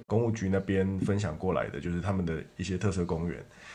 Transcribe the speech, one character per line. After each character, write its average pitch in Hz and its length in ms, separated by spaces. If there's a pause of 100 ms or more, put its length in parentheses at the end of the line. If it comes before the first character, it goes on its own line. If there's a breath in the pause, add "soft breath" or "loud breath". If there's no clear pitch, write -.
公 117 160
务 113 80
局 107 160
那 95 120
边 95 400
分 101 200
享 80 180
过 92 160
来 58 140
的， - 120
就 80 120
是 87 80
他 98 140
们 95 120
的 80 160 (140)
一 - 80
些 92 140
特 98 140
色 92 120
公 85 240
园。 71 160 (320 loud breath)